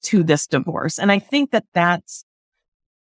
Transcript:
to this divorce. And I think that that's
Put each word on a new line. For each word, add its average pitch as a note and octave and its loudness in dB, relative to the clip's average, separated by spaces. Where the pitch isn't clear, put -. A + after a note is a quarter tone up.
to F#3+ 2
this D#3 2
divorce. - -4
And G3+ 2
I G3+ 2
think C#4 -2
that G#3+ 0
that's - -2